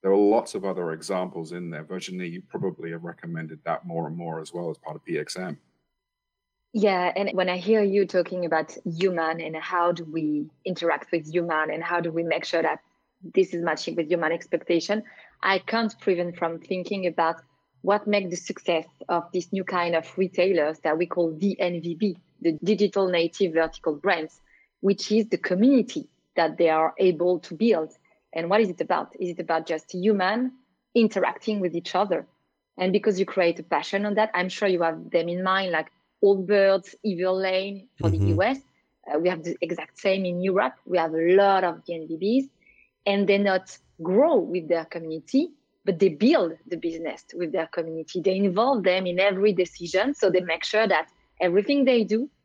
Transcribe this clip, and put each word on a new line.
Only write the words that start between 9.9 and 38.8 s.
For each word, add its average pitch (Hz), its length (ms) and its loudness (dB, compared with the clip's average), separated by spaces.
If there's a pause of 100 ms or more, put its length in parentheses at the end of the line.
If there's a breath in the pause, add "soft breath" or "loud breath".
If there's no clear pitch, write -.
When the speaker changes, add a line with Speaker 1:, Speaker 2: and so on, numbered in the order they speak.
Speaker 2:
do 170 120 -4
we 151 420 -2 (180)
interact 165 480 -2
with 156 200 -4
human 165 380 -2
and 160 140 -6
how 175 160 -2
do 170 100 -4
we 165 140 -2
make 160 220 -2
sure 165 160 0
that 151 180 -2 (540)
this 185 200 2
is 170 80 -4
matching 160 320 -4
with 160 160 -2
human 165 220 0
expectation, 170 720 -2 (400 loud breath)
I 190 160 2
can't 220 420 -2
prevent 175 360 -2
from 165 220 -4
thinking 185 480 -6
about 165 300 0 (460)
what 208 240 0
makes 202 240 0
the 175 60 -6
success 170 500 -4 (220)
of 170 240 0
this 180 200 -4
new 190 120 -4
kind 175 300 -2
of 165 120 0 (100)
retailers 180 640 2
that 160 160 2
we 175 100 0
call 170 240 0
D 170 300 -2
N 175 200 -2
V 170 140 -6
B, 180 220 -2 (240)
the 160 240 0
digital 196 440 2
native 170 440 0
vertical 160 420 0
brands, 160 460 -2 (400 soft breath)
which 190 320 0
is 220 160 2
the 180 100 -2
community 214 680 2 (280)
that 160 200 0
they 165 140 4
are 156 280 2
able 180 420 2
to - 140 -14
build. 165 380 2 (420)
And 170 140 -4
what 208 140 4
is 196 80 2
it 170 100 -8
about? 170 400 -2
Is 175 80 -4
it 175 120 -8
about 165 260 -2
just 156 260 -6
human 208 600 0 (420)
interacting 214 680 0
with 175 140 -2
each 170 200 -6
other? 185 320 0 (520)
And 185 120 0
because 202 300 2
you 190 60 2
create 170 320 2
a - 40 -12
passion 196 440 -2
on 208 80 -2
that, 214 180 2
I'm 180 160 0
sure 196 200 -2
you 180 120 2
have 165 300 -2
them 170 180 0
in 175 140 -4
mind, 185 300 0
like 156 200 -2 (320)
Allbirds, 196 720 4 (100)
Everlane 190 840 -2 (120)
for 104 80 0
Speaker 3:
Mm-hmm. 95 160 2
Speaker 2:
the 101 80 2
U 98 100 2
S. 262 160 2 (540)